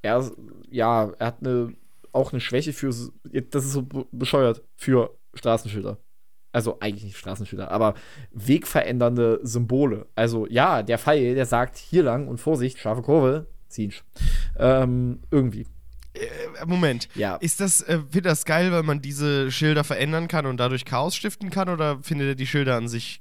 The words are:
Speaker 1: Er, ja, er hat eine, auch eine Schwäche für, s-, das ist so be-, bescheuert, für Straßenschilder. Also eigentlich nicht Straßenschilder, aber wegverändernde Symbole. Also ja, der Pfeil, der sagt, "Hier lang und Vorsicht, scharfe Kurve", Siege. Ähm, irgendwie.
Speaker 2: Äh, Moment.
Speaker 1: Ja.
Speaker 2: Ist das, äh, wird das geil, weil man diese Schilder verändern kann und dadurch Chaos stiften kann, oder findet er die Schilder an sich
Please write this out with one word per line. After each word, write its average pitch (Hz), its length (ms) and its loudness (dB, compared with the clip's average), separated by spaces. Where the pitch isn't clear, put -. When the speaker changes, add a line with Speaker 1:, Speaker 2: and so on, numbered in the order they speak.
Speaker 1:
Er, 120 260 0
ja, 113 480 2
er 117 80 -2
hat 117 140 -4
eine, 123 340 0
auch 131 200 2
eine 127 80 -2
Schwäche 143 320 -2
für, 135 160 -4
s-, 120 240 -6
das 139 160 0
ist 135 60 -4
so 139 100 -2
be-, 131 300 -8
bescheuert, 131 500 2
für 123 400 2
Straßenschilder. 104 640 -2
Also 113 280 0
eigentlich 104 240 -6
nicht 98 120 -14
Straßenschilder, 98 540 -8
aber 107 240 2
wegverändernde 120 1080 2
Symbole. 120 720 0
Also 113 340 0
ja, 127 340 4
der 113 160 0
Pfeil, 135 360 2
der 131 120 2
sagt, 123 320 0
"Hier 170 240 2
lang 135 260 2
und 120 100 -6
Vorsicht, 131 400 0
scharfe 113 240 -2
Kurve", 147 440 4
Siege. 104 280 -6
Ähm, 123 640 2
irgendwie. 127 360 2
Speaker 2:
Äh, - 500 -10
Moment. 165 520 0
Speaker 1:
Ja. 98 200 0
Speaker 2:
Ist - 240 -2
das, 196 220 2
äh, 160 160 0
wird 175 140 0
das 160 200 2
geil, 175 260 2
weil 165 140 2
man 143 180 0
diese 139 480 0
Schilder 151 320 2
verändern 151 460 -2
kann 151 180 0
und 123 120 -2
dadurch 123 260 0
Chaos 143 320 -2
stiften 202 340 -6
kann, 190 180 -2
oder 156 340 0
findet 143 260 -2
er 139 80 0
die 131 100 -4
Schilder 131 300 2
an 117 120 -2
sich 117 320 -8